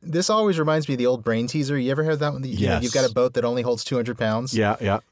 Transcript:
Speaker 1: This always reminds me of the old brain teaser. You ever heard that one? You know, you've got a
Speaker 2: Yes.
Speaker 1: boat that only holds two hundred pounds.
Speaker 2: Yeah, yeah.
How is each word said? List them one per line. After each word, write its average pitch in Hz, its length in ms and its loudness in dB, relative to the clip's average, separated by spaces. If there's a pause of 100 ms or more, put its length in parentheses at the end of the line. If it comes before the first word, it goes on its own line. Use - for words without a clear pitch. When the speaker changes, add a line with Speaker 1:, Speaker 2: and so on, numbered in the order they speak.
Speaker 1:
This 165 260 -2
always 214 300 2
reminds 156 300 0
me 139 60 0
of 123 40 -2
the 120 80 2
old 123 160 0
brain 113 240 0
teaser. 143 320 -2
You 127 140 0
ever 143 100 0
heard 156 160 0
that 147 140 -2
one? 135 100 -8
You 131 240 -2
know, - 140 2
you've 120 120 -2
got 135 100 4
a 131 60 4
Speaker 2:
Yes. 113 40 -2
Speaker 1:
boat 123 220 2
that 123 100 0
only 120 180 0
holds 120 220 -2
two - 100 -4
hundred 120 240 -2
pounds. 113 340 0
Speaker 2:
Yeah, 110 280 2
yeah. 101 180 0 (140)